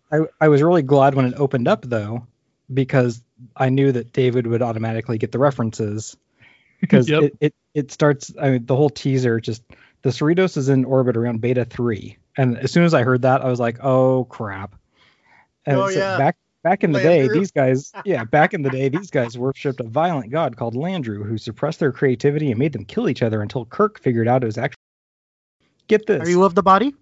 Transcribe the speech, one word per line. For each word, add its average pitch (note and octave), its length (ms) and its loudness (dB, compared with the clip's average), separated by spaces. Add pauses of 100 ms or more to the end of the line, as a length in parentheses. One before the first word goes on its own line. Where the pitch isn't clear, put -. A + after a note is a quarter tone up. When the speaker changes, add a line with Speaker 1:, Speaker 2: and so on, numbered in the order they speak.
(120)
Speaker 1:
I, D3+ 100 0 (200)
I D#3 80 4
was C#3+ 140 6
really E3+ 180 4
glad C3+ 340 4
when C3+ 100 2
it B2 100 -2
opened C3+ 320 -2
up, G#3+ 160 0
though, A#2 420 -6 (480)
because B2+ 500 0 (320)
I C3+ 140 0
knew C3+ 220 2
that A#2+ 200 -4
David B2 360 0
would A#2 140 -2
automatically A2+ 580 -4
get A2 120 -6
the A#2 80 -6
references. A2+ 800 -4 (720)
'Cause B2+ 200 6
Speaker 2:
<laughs> - 0 -
Yep. D3+ 140 2
Speaker 1:
it, C#3 160 -2
it, D3 160 0 (200)
it C#3+ 160 -4
starts, D3 500 0
I C#3 100 0
mean, B2 140 -2
the C3 100 0
whole C#3+ 140 2
teaser, B2+ 500 0
just, A2+ 240 -8 (380)
"The C3+ 80 -2
Cerritos F3 480 0
is C3+ 100 -2
in C3+ 160 4
orbit B2+ 320 0
around A#2 260 -2
Beta B2 220 0
three." A#2 540 -6 (200)
And B2+ 200 0
as C3+ 140 -4
soon F3 120 4
as E3 100 2
I B2+ 100 4
heard B2+ 180 2
that, C3 200 2
I C3 60 -4
was B2 120 -2
like, A#2 220 -2
"Oh, C3 440 2
crap." G2+ 500 -12 (880)
And C#3 120 2
Speaker 3:
Oh, G3 120 0
Speaker 1:
so F#3+ 80 -2
Speaker 3:
yeah. G3 200 -2
Speaker 1:
back, D#3 180 0 (280)
back F#3 200 0
in F3 80 4
the C3+ 80 2
Speaker 3:
Landru. A#2 40 0
Speaker 1:
day, D3+ 260 6
these F3+ 220 0
guys, C3 480 0
Speaker 3:
<laughs> - 60 -14
Speaker 1:
yeah, C#3 200 -2
back D3+ 280 2
in D#3+ 100 -6
the C3+ 60 0
day, C3 200 -2
these F3 220 -6
guys A#2+ 260 -2
worshipped C3 420 -6
a B2 60 -6
violent C#3 460 -2
god C#3+ 260 -4
called A#2 180 -6
Landru, B2+ 500 -6
who A2 120 -6
suppressed C#3+ 420 -6
their C#3+ 140 0
creativity C#3+ 580 0
and A2 80 -2
made D3 140 0
them G#2 100 -8
kill A3 240 -4
each B2 160 -2
other A2 180 -2
until A2+ 240 -6
Kirk G#3 360 -2
figured A2+ 260 0
out B2+ 160 2
it A#2 40 -4
was G#2+ 100 -6
actually, B2+ 180 -6 (1120)
get G#3+ 200 2
this. E3 200 0
Speaker 3:
Are - 20 -2
you F3+ 140 4
of F#3+ 120 2
the G3 80 0
body? G3+ 380 4